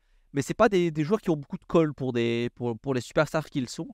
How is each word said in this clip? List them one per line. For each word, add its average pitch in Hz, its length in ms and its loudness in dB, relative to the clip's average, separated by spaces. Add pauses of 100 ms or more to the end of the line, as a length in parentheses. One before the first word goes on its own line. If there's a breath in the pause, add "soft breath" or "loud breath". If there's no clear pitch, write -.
(340)
mais 139 80 0
c'est - 100 -6
pas 220 160 6
des, 175 220 2
des 156 120 -2
joueurs 196 200 0
qui - 80 -2
ont 156 60 0
beaucoup 147 200 -10
de - 80 -16
colle 160 300 4
pour 127 180 -4
des, 117 440 0
pour, 120 220 -4
pour 139 140 -4
les 127 80 0
superstars 151 460 -2
qu'ils 127 240 -4
sont. 165 240 -10